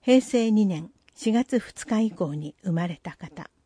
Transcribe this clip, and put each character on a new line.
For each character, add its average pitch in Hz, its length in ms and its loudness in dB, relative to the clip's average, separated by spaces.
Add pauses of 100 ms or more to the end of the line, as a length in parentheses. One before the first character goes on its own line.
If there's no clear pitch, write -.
平 254 200 6
成 226 300 0
二 214 140 4
年 170 240 -4 (260)
四 - 160 -2
月 240 280 0
二 - 260 -12
日 220 140 0
以 220 120 0
降 160 220 -4
に 151 300 -8
生 190 80 -4
ま 170 160 -2
れ 170 80 -8
た - 200 -14
方。 - 360 -18 (140)